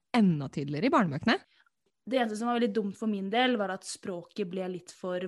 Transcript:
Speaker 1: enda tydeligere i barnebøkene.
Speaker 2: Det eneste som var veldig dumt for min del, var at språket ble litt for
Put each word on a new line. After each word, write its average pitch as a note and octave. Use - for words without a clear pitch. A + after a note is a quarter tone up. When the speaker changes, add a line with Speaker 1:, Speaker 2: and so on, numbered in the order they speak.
Speaker 1:
enda E3+
tydeligere D3
i C4+
barnebøkene. A3+
Speaker 2:
Det B3+
eneste A3
som A#3
var A#3+
veldig A#3
dumt G3+
for -
min G3
del, B3
var G3+
at F#3+
språket F3+
ble F#3
litt F3+
for F3+